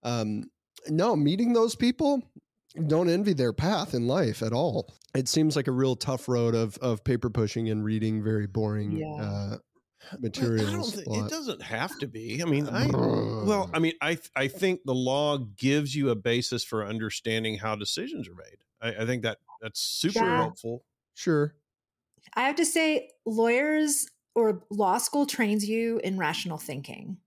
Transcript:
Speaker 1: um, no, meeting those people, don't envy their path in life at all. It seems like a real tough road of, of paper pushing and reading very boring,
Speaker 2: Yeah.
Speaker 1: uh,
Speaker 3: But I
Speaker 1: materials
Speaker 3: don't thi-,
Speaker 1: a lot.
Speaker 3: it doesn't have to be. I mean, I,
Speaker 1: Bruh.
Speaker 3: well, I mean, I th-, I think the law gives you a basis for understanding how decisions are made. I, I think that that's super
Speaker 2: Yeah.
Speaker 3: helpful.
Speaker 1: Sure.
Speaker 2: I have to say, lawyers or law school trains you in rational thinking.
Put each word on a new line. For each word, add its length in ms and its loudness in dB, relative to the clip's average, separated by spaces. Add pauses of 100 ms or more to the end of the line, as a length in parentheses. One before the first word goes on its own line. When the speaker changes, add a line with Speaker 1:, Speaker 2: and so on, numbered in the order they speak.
Speaker 1:
um, 420 -2 (440)
no, 280 4
meeting 360 2
those 220 4
people, 480 2 (640)
don't 220 4
envy 240 2
their 220 2
path 400 0
in 120 2
life 360 0
at 100 0
all. 420 -2 (200)
It 140 0
seems 280 4
like 100 0
a 60 0
real 240 2
tough 320 -4
road 260 4
of, 240 2
of 260 0
paper 260 2
pushing 400 0
and 140 0
reading 380 0
very 240 0
boring, 520 -2
Speaker 2:
Yeah. 80 -4 (180)
Speaker 1:
uh, 320 -4 (560)
Speaker 3:
But 40 -14
I 40 -16
Speaker 1:
materials 720 0
Speaker 3:
don't 120 -8
thi-, 60 -6
Speaker 1:
a 40 -2
lot. 120 0
Speaker 3:
it 40 -4
doesn't 320 -8
have 380 -6
to 60 -4
be. 360 -8
I 20 -2
mean, 240 0
I, 200 0
Speaker 1:
Bruh. 580 0
Speaker 3:
well, 260 0
I 60 -2
mean, 240 2
I 140 0
th-, 200 -14
I 120 0
think 360 0
the 100 0
law 440 2
gives 580 0
you 140 2
a 40 4
basis 480 0
for 240 -4
understanding 720 -2
how 180 -2
decisions 520 -6
are 60 -20
made. 240 -20 (240)
I, 200 -4
I 40 -2
think 160 -2
that 160 -4 (240)
that's 180 -8
super 400 -2
Speaker 2:
Yeah. 160 2
Speaker 3:
helpful. 480 -4 (300)
Speaker 1:
Sure. 400 2 (800)
Speaker 2:
I 80 0
have 140 2
to 100 2
say, 420 2 (160)
lawyers 840 2 (280)
or 360 2
law 280 2
school 260 2
trains 420 0
you 380 0
in 140 -2
rational 400 -2
thinking. 580 -10 (100)